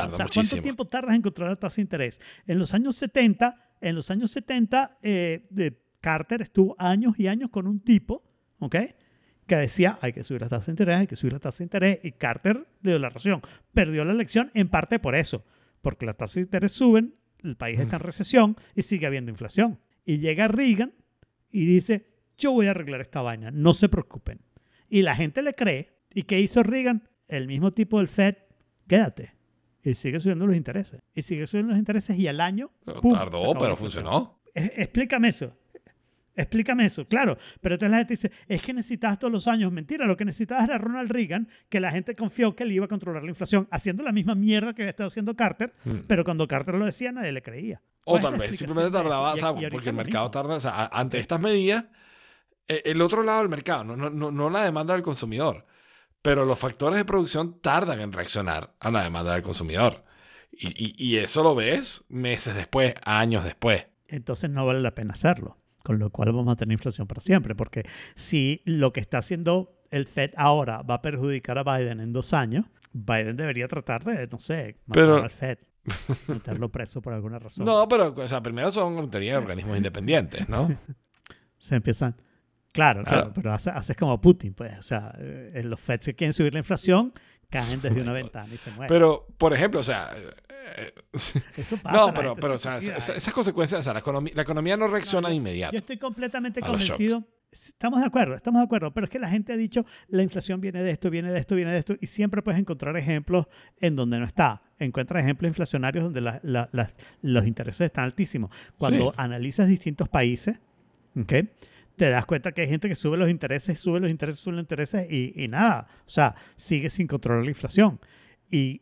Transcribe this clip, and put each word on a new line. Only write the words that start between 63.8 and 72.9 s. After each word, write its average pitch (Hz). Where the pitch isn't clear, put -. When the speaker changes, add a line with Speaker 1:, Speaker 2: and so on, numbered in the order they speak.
Speaker 2:
Entonces 143
no 139
vale 131
la 120
pena 110
hacerlo. 175
Con 110
lo 104
cual 110
vamos 123
a 120
tener 110
inflación 110
para 123
siempre. 139
Porque 110
si 147
lo 147
que -
está 123
haciendo 175
el 139
Fed 143
ahora 143
va 123
a 117
perjudicar 135
a 135
Biden 127
en 117
dos 123
años, 139